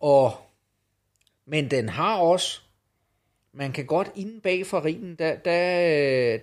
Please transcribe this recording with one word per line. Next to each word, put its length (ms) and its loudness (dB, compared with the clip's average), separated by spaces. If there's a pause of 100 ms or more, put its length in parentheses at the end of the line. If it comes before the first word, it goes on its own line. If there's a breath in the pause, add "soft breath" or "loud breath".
og, 320 4 (1120)
men 240 -2
den 180 0
har 280 -2
også, 440 2 (920)
man 200 -8
kan 140 -8
godt 300 0
inde 240 -12
bag 260 -2
farinen, 480 -4
der, 220 -2
der, 1000 2
øh, 80 -6